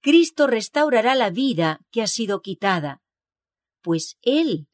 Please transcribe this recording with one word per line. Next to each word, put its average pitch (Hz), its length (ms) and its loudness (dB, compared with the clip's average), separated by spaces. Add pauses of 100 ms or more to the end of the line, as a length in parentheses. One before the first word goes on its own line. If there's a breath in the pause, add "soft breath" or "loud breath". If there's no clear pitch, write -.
Cristo 302 480 4
restaurará 254 640 0
la 240 160 0
vida 180 480 -2 (140)
que 226 100 -4
ha 208 60 -4
sido 202 340 -4
quitada, 180 600 -4 (800)
pues 165 400 -4
Él 254 520 0